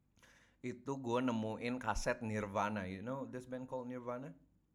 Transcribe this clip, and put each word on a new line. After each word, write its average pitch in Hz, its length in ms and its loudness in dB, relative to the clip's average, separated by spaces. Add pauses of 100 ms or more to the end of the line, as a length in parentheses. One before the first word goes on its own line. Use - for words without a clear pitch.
(640)
Itu 123 320 -4
gue 123 260 4
nemuin 113 540 2
kaset 120 480 2
Nirvana. 104 640 2
You 95 160 -6
know 131 240 -4
this 127 180 -8
band 127 220 -6
called 127 180 -4
Nirvana? 127 460 -6 (420)